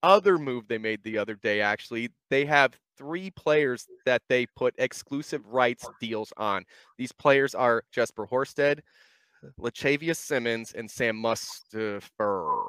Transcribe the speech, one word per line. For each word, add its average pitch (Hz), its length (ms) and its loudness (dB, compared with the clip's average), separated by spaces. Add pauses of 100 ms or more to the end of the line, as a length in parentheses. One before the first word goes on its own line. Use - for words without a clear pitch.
other 190 360 6
move 123 300 -4
they 117 100 -2
made 110 260 -4
the 110 140 -4
other 104 180 -2
day, 104 260 0
actually. 113 480 -2 (200)
They 139 160 2
have 143 320 4 (200)
three 175 340 -10
players 147 540 0 (200)
that 123 240 2
they 127 160 4 (100)
put 123 220 0
exclusive 139 720 -6
rights 123 420 0 (100)
deals 110 380 -6
on. 98 260 -2 (340)
These 123 140 -8
players 139 420 2
are 117 380 2
Jesper 113 360 -2
Horsted, 143 520 0 (800)
Latavius 147 580 -2
Simmons, 117 560 -4
and 110 160 -10
Sam 113 320 -2
Mustipher. 107 1500 -4